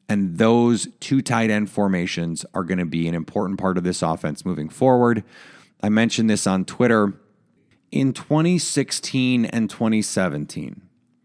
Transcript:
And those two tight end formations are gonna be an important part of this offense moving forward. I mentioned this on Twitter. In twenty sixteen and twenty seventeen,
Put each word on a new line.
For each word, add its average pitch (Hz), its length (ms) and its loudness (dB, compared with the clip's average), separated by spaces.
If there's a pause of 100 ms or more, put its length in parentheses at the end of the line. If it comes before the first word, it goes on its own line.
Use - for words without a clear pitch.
And 95 300 0
those 117 480 4 (140)
two 135 220 0
tight 113 280 0
end 107 200 0
formations 87 840 -2
are 90 80 -2
gonna 90 240 -2
be 82 220 -2
an 85 80 -2
important 95 420 -4
part 92 180 0
of 87 60 -2
this 90 180 -2
offense 82 460 -4
moving 78 220 -6
forward. 120 560 2 (580)
I 101 60 0
mentioned 110 420 2
this 104 160 0
on 95 180 0
Twitter. 110 500 2 (760)
In 135 220 0
twenty 160 440 2
sixteen 127 880 0
and 110 240 -2
twenty 110 340 0
seventeen, 73 800 -4 (420)